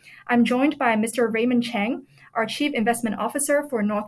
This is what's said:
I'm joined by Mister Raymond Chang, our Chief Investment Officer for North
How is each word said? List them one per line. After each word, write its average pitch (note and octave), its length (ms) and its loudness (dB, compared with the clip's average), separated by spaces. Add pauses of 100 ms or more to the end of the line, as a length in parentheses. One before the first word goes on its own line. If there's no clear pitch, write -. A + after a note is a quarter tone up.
(280)
I'm A#3+ 180 4
joined C4 340 2
by A#3 160 2
Mister A3 320 0
Raymond A#3 360 0
Chang, A3+ 440 -4 (260)
our A3+ 120 0
Chief D4 280 -2
Investment A#3 460 0
Officer C#4+ 500 0
for A3 140 -2
North G#3 240 -2